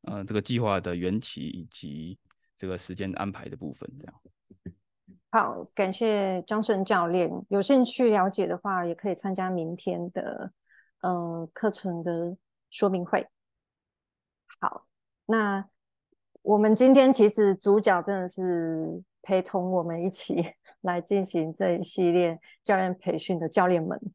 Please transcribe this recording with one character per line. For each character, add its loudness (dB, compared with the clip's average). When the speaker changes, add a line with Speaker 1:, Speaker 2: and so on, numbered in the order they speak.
Speaker 1:
呃， -8
这 -8
个 2
计 -2
划 2
的 -4
缘 0
起 -10
以 -10
及 -12
这 -12
个 -6
时 -12
间 -6
安 -4
排 -14
的 -12
部 -10
分 -16
这 -18
样。 -20
Speaker 2:
好， -2
感 0
谢 0
Johnson -2
教 0
练。 0
有 0
兴 4
趣 2
了 4
解 -2
的 -4
话， -4
也 -4
可 -4
以 -2
参 -6
加 -4
明 -4
天 -6
的， -10
呃， -4
课 -2
程 -6
的 -4
说 0
明 -2
会。 -2
好， -6
那 0
我 4
们 6
今 8
天 8
其 8
实 4
主 4
角 4
真 -2
的 -4
是 -4
陪 0
同 -4
我 0
们 -4
一 -2
起 -8
<laughs> -6
来 -2
进 0
行 -2
这 0
一 -2
系 2
列 2
教 2
练 0
培 -4
训 -2
的 -4
教 4
练 2
们。 -4